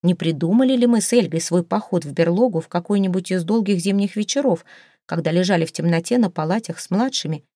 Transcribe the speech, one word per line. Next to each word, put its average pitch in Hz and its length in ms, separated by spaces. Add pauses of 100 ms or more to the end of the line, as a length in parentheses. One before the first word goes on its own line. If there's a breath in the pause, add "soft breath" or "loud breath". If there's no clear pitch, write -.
не 175 120
придумали 175 600
ли 240 100
мы 240 140
с - 120
Эльгой 165 280
свой 170 240
поход 185 400
в 143 80
берлогу 170 480
в - 80
какой-нибудь 190 600
из 185 140
долгих 202 340
зимних 196 380
вечеров, 214 480 (420 loud breath)
когда 160 240
лежали 175 340
в - 80
темноте 170 460
на 214 120
палатях 170 500
с - 100
младшими 196 540 (120)